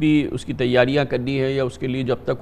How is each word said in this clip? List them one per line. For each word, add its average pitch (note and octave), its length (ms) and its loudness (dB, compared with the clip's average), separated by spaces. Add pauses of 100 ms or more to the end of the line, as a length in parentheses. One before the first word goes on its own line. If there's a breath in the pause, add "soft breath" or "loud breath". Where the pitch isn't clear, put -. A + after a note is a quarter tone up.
भी D3+ 260 4
उसकी - 280 -6
तैयारियां B2+ 520 2
करनी B2+ 300 -2
है C3+ 180 0
या C3+ 100 0
उसके B2+ 220 -6
लिए C3 180 -4
जब A#2+ 200 -2
तक C3+ 180 -2